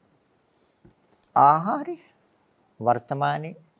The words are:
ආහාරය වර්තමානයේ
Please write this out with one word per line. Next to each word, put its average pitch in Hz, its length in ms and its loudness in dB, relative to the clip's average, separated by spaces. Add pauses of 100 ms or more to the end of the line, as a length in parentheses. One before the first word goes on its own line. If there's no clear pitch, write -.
(1400)
ආහාරය 202 640 2 (800)
වර්තමානයේ 143 760 -4 (220)